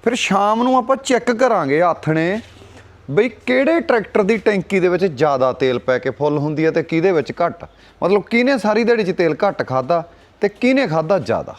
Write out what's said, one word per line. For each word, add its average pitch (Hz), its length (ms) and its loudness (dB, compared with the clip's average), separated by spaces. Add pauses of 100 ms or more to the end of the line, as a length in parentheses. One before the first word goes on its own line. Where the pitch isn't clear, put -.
ਫਿਰ 226 120 -2
ਸ਼ਾਮ 208 480 0
ਨੂੰ 254 140 2
ਆਪਾਂ 254 180 0
ਚੈੱਕ 254 360 -2
ਕਰਾਂਗੇ 196 500 2
ਆਥਣੇ 165 580 0 (720)
ਬਈ 208 180 2
ਕਿਹੜੇ 277 500 0
ਟਰੈਕਟਰ 214 440 0
ਦੀ 214 140 2
ਟੈਂਕੀ 196 420 0
ਦੇ 175 80 2
ਵਿੱਚ 180 180 0
ਜ਼ਿਆਦਾ 135 480 0
ਤੇਲ 127 260 0
ਪੈ 127 200 0
ਕੇ 131 100 -2
ਫੁੱਲ 147 280 -2
ਹੁੰਦੀ 151 280 -2
ਹੈ 160 60 2
ਤੇ 160 120 0
ਕਿਹਦੇ 165 280 0
ਵਿੱਚ 147 220 -2 (120)
ਘੱਟ। - 200 -8 (380)
ਮਤਲਬ 190 180 2
ਕਿਹਨੇ 247 360 0
ਸਾਰੀ 214 260 0
ਦਿਹਾੜੀ 226 200 2
'ਚ 180 80 -2
ਤੇਲ 170 240 0 (120)
ਘੱਟ 151 200 -4
ਖਾਧਾ 131 360 0 (380)
ਤੇ 208 80 0
ਕਿਹਨੇ 262 380 0
ਖਾਧਾ 160 320 0
ਜ਼ਿਆਦਾ। 104 400 -4